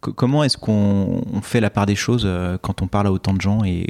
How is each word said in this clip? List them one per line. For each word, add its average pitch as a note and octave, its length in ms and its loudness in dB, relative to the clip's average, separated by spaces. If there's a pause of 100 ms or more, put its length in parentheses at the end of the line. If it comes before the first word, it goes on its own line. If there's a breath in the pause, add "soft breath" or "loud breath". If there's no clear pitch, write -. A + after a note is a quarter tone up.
Co-, - 140 -6
comment D3 300 2
est-ce C3 120 0
qu'on, G2+ 720 0
on G2 120 -4
fait - 180 0
la G#2 80 2
part G2+ 160 0
des G2+ 100 2
choses, A#2+ 300 0
euh, F2+ 320 -2
quand - 240 -4
on F#2+ 80 -2
parle G2+ 200 0
à G2 40 2
autant F#2+ 220 0
de F#2+ 80 2
gens G#2 220 2
et, F2 260 0